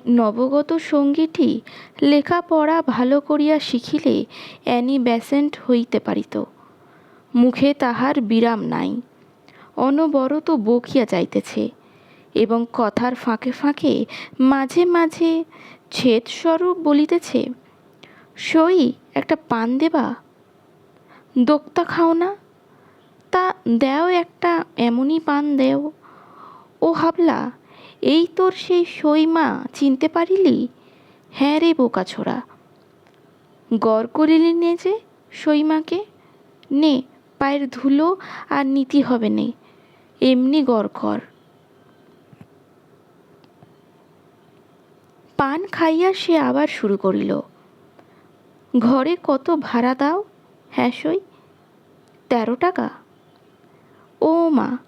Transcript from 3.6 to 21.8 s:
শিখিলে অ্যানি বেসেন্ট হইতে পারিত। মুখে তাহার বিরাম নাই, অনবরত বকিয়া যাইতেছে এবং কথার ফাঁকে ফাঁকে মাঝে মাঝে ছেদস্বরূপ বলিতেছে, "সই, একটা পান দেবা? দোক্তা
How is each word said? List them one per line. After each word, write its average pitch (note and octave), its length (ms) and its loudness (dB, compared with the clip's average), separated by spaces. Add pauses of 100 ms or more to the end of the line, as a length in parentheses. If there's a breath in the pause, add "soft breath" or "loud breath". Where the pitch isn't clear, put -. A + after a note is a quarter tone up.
শিখিলে B3 680 -2 (380 loud breath)
অ্যানি B3 340 0
বেসেন্ট B3 600 0 (120)
হইতে A#3+ 300 0
পারিত। - 440 -6 (920 soft breath)
মুখে B3+ 400 4
তাহার C4 460 -2
বিরাম A3+ 400 2
নাই, F3 400 -4 (760 soft breath)
অনবরত C#4+ 760 0
বকিয়া A#3+ 560 0
যাইতেছে - 640 -4 (640 soft breath)
এবং A#3 380 0
কথার A#3+ 420 -2
ফাঁকে A#3+ 360 -4
ফাঁকে C#4+ 560 -2 (340 loud breath)
মাঝে C4+ 440 2
মাঝে E4 600 0 (460 loud breath)
ছেদস্বরূপ E4 880 0
বলিতেছে, D4+ 680 0 (880 soft breath)
"সই, D#4+ 560 2 (220)
একটা D4 220 -2 (120)
পান A#3 300 -2
দেবা? D4 360 0 (1200 soft breath)
দোক্তা D4 460 2